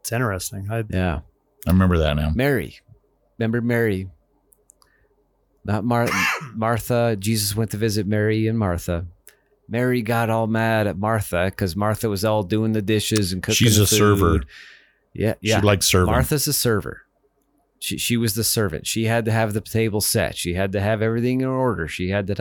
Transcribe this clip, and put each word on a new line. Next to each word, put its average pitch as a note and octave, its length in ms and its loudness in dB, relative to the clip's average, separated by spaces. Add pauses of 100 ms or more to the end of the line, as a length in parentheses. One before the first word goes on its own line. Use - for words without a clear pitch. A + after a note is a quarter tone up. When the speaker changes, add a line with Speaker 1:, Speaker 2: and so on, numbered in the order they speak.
Speaker 1:
It's - 100 -10
interesting. G2+ 600 -4
I A2+ 200 -2
Speaker 2:
Yeah. F2+ 300 0 (460)
Speaker 3:
I - 40 0
remember F2+ 280 4
that D2+ 180 2
now. D2+ 180 0
Speaker 2:
Mary. A#2+ 460 -2 (580)
Remember A2+ 220 0
Mary? A2+ 480 0 (1600)
Not G2+ 200 -2
Mar-, A#2 240 0 (240)
<coughs> C3 220 -10
Martha. A#2 640 0
Jesus G2+ 380 -2
went A2 160 -2
to G#2+ 60 -6
visit G#2+ 300 -2
Mary A2 420 0
and A2+ 100 0
Martha. F2+ 480 -2 (600)
Mary B2 340 0
got A#2 260 0
all A2+ 200 0
mad A2 400 2
at E2+ 100 -4
Martha G2 580 0
'cause F2+ 200 -2
Martha G#2 320 0
was G2 160 -2
all G#2+ 180 2
doing A2 300 0
the G#2+ 100 0
dishes G2+ 500 0
and F2+ 120 -4
cooking A2 100 0
Speaker 3:
She's A2+ 220 4
Speaker 2:
the G#2+ 80 6
Speaker 3:
a - 20 2
server. G2+ 540 4
Speaker 2:
food. - 60 -8 (680)
Yeah, G#2+ 260 -2
Speaker 3:
She G#2 100 -2
Speaker 2:
yeah. G#2 100 4
Speaker 3:
liked G2+ 240 4
serving. F2+ 280 4
Speaker 2:
Martha's C3 360 0
a D3 40 -2
server. - 500 -2 (760)
She, - 180 -6
she A#2+ 200 -2
was A2+ 180 0
the A2+ 100 -4
servant. G2+ 440 -2
She A2+ 160 -2
had A#2 220 0
to A2 60 0
have A2+ 220 0
the G#2+ 60 -2
table A2+ 400 -2
set. - 360 0
She F2 180 -4
had F#2+ 180 -2
to G2 80 -2
have G#2 200 0
everything A#2 420 0
in C3 60 -2
order. B2+ 400 -2
She F#2 220 -6
had G2+ 160 -2
to G2 140 -2